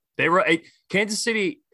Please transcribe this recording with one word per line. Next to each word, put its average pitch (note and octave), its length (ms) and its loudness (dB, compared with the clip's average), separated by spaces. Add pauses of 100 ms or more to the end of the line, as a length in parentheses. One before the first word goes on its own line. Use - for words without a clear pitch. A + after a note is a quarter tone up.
(180)
They C#3+ 120 2
were, E3+ 160 2
it, E3 180 0 (260)
Kansas G#3 320 -2
City G#3+ 400 -2 (120)